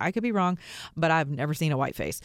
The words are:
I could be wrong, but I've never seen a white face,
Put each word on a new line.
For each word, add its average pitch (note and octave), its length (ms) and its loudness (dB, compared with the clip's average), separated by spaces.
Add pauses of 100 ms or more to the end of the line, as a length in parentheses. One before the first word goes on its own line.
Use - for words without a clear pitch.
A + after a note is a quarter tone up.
I F3+ 100 0
could A3 140 -2
be A#3+ 80 0
wrong, F#3 260 2 (380)
but D#3+ 160 4
I've D#3+ 160 4
never C#3+ 260 -2
seen D#3 160 0
a C#3 60 2
white C3+ 180 0
face, - 300 -6